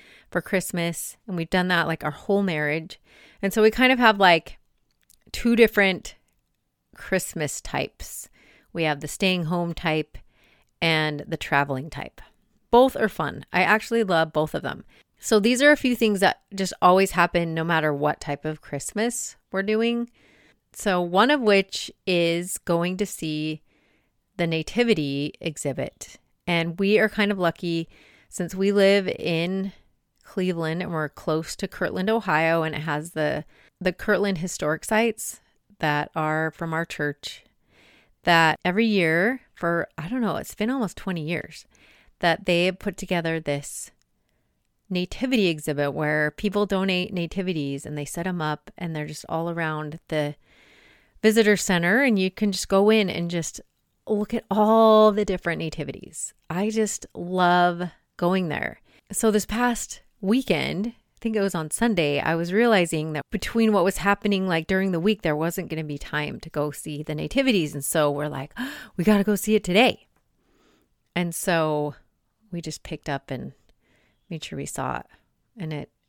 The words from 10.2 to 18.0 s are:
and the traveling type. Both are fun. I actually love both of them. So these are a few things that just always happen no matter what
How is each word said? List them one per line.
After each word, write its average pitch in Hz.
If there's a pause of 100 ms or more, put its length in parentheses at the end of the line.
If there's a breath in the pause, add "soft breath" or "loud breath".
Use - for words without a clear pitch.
and 156
the 160
traveling 143
type. - (480)
Both 254
are 220
fun. 143
I 180
actually 220
love 165
both 156
of -
them. - (340 soft breath)
So -
these 233
are 294
a 294
few 247
things 214
that - (140)
just 190
always 185
happen 170
no 160
matter 160
what 147